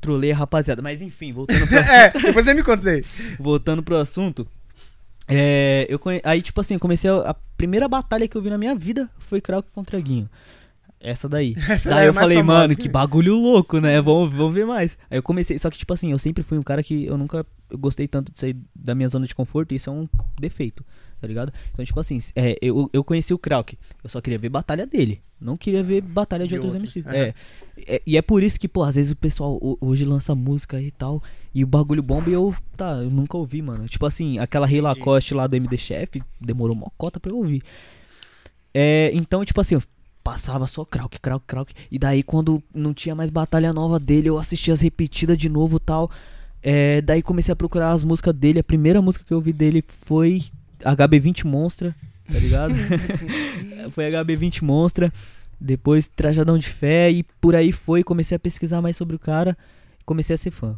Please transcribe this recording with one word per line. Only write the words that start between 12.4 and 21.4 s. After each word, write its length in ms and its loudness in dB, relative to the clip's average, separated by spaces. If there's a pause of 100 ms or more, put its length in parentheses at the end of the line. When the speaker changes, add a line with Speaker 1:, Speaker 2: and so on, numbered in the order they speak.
Speaker 1:
"Mano, 160 4
que... 120 -6
bagulho 480 2
louco, 440 4
né? 200 4
Vamos, 320 2
vamos 220 0
ver 100 0
mais." 320 -2 (140)
Aí 80 -2
eu 40 -4
comecei, 360 -2
só 120 -2
que, 80 -18
tipo 140 -6
assim, 200 -2
eu 60 0
sempre 260 -4
fui 120 -4
um 60 -2
cara 200 -2
que 220 -4
eu 140 -4
nunca, 260 -6 (240)
eu 100 -12
gostei 300 -4
tanto 240 -6
de 60 -18
sair 180 -6 (180)
da 200 -6
minha 140 0
zona 180 -2
de 80 -12
conforto, 380 -4
e 40 -4
isso 140 -8
é 20 -8
um 160 -8 (320)
defeito, 420 -8 (380)
tá 60 -12
ligado? 260 -8 (200)